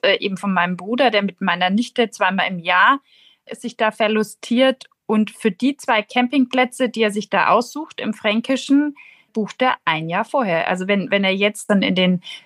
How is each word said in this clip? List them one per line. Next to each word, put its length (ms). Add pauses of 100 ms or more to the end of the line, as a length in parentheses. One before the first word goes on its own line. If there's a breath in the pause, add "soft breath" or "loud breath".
äh, 160
eben 180
von 180
meinem 220
Bruder, 340
der 120
mit 180
meiner 280
Nichte 420
zweimal 380
im 120
Jahr 400 (500 soft breath)
sich 260
da 140
verlustiert. 960 (180)
Und 260
für 180
die 260
zwei 260
Campingplätze, 840
die 140
er 80
sich 180
da 200
aussucht 520
im 140
Fränkischen, 800 (400 loud breath)
bucht 260
er 240
ein 240
Jahr 160
vorher. 440
Also 180
wenn, 240
wenn 140
er 100
jetzt 340
dann 140
in 140
den 260 (240 loud breath)